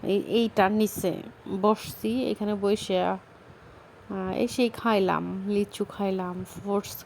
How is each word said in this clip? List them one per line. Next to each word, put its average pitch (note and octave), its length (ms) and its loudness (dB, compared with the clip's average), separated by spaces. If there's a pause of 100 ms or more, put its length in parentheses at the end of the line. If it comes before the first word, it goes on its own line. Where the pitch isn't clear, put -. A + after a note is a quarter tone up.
এই, G3 240 2
এইটার G#3+ 440 4
নিচে G#3 420 2 (480)
বসছি। A3 680 0
এখানে G#3 240 -2
বসে, G3+ 480 0
আহ, - 1300 -6
এসেই A#3+ 360 2
খাইলাম, F#3+ 760 0
লিচু G3+ 380 0
খাইলাম, F#3 640 -4
ফ্রুটস G3+ 560 -4